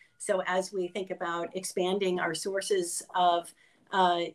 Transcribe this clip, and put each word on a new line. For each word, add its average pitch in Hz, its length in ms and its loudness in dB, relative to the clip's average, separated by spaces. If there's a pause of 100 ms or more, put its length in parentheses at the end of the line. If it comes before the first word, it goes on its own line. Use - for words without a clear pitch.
(160)
So 185 300 0
as 185 260 -2
we 180 160 -2
think 190 220 -6
about 170 440 -4
expanding 185 680 0
our 165 140 -2
sources 190 680 -2 (120)
of, 175 380 4 (400)
uh, 180 280 4 (140)